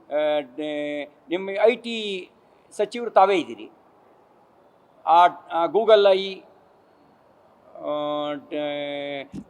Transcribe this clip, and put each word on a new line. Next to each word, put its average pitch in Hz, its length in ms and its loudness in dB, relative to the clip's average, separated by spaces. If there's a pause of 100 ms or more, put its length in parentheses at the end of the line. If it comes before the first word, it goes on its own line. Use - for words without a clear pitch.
(120)
ಆ, 151 280 0
ಡೆ-, 147 680 -6 (240)
ನಿಮ್ಮ 190 200 -4 (120)
ಐ 233 140 4
ಟಿ 208 540 -8 (420)
ಸಚಿವರು 214 380 -6
ತಾವೇ 196 280 6
ಇದ್ದೀರಿ. 113 320 -6 (1400)
ಆ, 170 220 6
ಆ, 170 380 -2
Google 202 440 4
ಐ, 190 300 0 (1400)
ಆ, 147 560 -4
ಡೆ-, 143 1160 -8